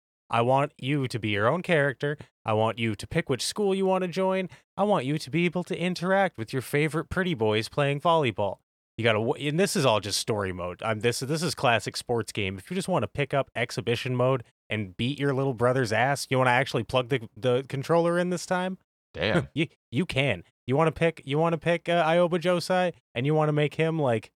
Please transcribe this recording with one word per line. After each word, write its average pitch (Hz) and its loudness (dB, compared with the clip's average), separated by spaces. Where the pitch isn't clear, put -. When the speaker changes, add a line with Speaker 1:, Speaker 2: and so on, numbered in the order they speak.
Speaker 1:
I 117 2
want 135 2
you 135 -2
to 123 -6
be 107 -2
your 104 2
own 165 2
character. 147 0
I 110 0
want 110 2
you 113 0
to - -12
pick - -4
which 123 -2
school 196 -2
you 190 0
want 185 2
to 180 -2
join. 190 -2
I - -2
want 190 2
you 147 0
to - -10
be 170 2
able 175 0
to - -6
interact 185 0
with 110 -8
your 127 -2
favorite 151 -2
pretty 180 0
boys 110 2
playing 143 0
volleyball. 123 2
You 110 -2
gotta, 110 4
w-, 135 -2
and 156 0
this 202 0
is 143 4
all 107 4
just 95 -4
story 95 -2
mode. 90 -8
I'm, 110 -2
this, 120 0
this 151 -2
is 151 -2
classic 117 0
sports - -4
game. 98 -4
If - -18
you 180 -6
just 190 -4
wanna 147 0
pick - -4
up 139 -2
exhibition 120 -4
mode 127 2
and 104 -4
beat 147 -2
your 143 2
little 135 0
brother's 120 2
ass, 127 0
you 131 2
wanna 127 4
actually 127 2
plug 127 0
the, 117 -2
the 123 0
controller 170 0
in 180 -2
this 175 -4
time? 185 -4
Speaker 2:
Damn. 104 0
Speaker 1:
<laughs> - -20
You, 156 -2
you 156 -2
can. 127 -2
You 127 0
wanna 160 4
pick, 165 -2
you 139 -2
wanna 165 2
pick, 170 -2
uh, 170 2
Aoba 170 2
Josai, 180 0
and 127 -2
you 156 2
wanna 151 2
make 147 0
him 160 0
like 123 0